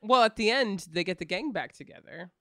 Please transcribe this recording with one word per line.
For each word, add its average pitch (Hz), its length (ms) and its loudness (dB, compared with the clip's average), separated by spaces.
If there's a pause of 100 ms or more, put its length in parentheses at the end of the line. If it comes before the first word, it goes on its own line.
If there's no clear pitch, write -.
Well, 240 220 4
at 220 140 2
the 220 120 2
end, 226 420 0
they 170 120 -2
get 180 160 -4
the 170 60 -8
gang 202 260 -6
back 143 220 -8
together. - 680 -18